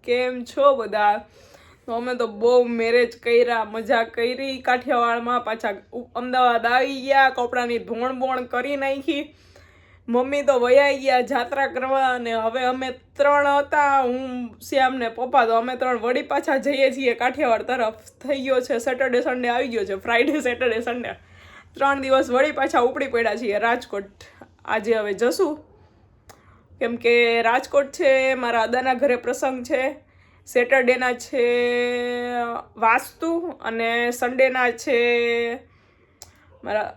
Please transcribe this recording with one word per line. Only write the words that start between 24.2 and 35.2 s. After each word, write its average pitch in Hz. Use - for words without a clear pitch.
આજે 220
હવે 208
જશું, 294
કેમ 233
કે 233
રાજકોટ 277
છે, 262
મારા 233
અદાના 254
ઘરે 247
પ્રસંગ 247
છે, 277
સેટરડેના 254
છે 240
વાસ્તુ 247
અને 226
સન્ડેના 254
છે 240